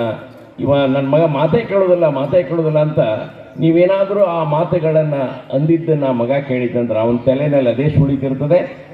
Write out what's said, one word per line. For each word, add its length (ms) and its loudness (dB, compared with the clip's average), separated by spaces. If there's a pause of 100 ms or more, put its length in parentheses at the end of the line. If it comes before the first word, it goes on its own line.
(600)
ಇವ 160 0
ನನ್ನ 300 0
ಮಗ 160 2
ಮಾತೇ 380 0
ಕೇಳೋದಿಲ್ಲ, 480 2
ಮಾತೇ 340 0
ಕೇಳೋದಿಲ್ಲ" 360 -2
ಅಂತ 200 0 (600)
ನೀವೇನಾದ್ರೂ 640 2
ಆ 200 -2
ಮಾತುಗಳನ್ನ 720 0 (380)
ಅಂದಿದ್ದನ್ನ 520 0
ಮಗ 280 0
ಕೇಳಿದ್ದಂದ್ರೆ 680 -2
ಅವನ 180 0
ತಲೆನಲ್ಲಿ 540 0
ಅದೇ 180 -2
ಸುಳಿತಿರ್ತದೆ. 1040 0